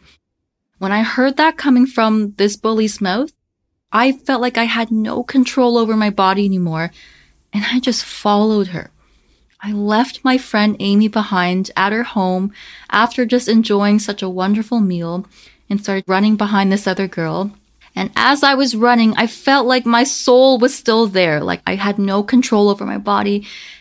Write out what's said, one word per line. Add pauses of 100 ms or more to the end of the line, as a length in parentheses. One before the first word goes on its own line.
(800)
When
I
heard
that
coming
from
this
bully's
mouth, (580)
I
felt
like
I
had
no
control
over
my
body
anymore, (600)
and
I
just
followed
her. (720)
I
left
my
friend
Amy
behind
at
her
home (380)
after
just
enjoying
such
a
wonderful
meal (440)
and
started
running
behind
this
other
girl. (420)
And
as
I
was
running,
I
felt
like
my
soul
was
still
there,
like
I
had
no
control
over
my
body. (340)